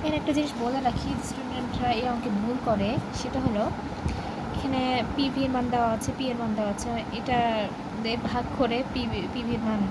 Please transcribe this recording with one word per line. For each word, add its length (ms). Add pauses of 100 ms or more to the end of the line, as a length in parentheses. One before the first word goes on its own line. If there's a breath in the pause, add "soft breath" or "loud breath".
এর 100
একটা 200
জিনিস 260
বলে 220
রাখি, 320 (100)
স্টুডেন্টরা 680
এই 180
অঙ্কে 200
ভুল 360
করে, 320 (160)
সেটা 260
হলো 320 (840 loud breath)
এখানে 480 (120)
পিভি 280
এর 60
মান 200
দেওয়া 180
আছে, 300
পি 80
এর 100
মান 200
দেওয়া 160
আছে, 320 (100)
এটা 540 (360)
দিয়ে 140 (160)
ভাগ 100 (140)
করে 260 (100)
পিভি, 400
পিভির 260
মান 200 (120)